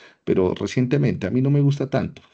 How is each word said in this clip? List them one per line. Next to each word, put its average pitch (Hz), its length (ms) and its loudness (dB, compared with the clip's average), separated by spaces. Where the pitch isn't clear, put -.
pero 92 300 2
recientemente 127 720 -2
a 92 60 -4
mí 123 100 0
no 139 80 0
me 143 120 4
gusta 139 280 0
tanto, 98 320 -4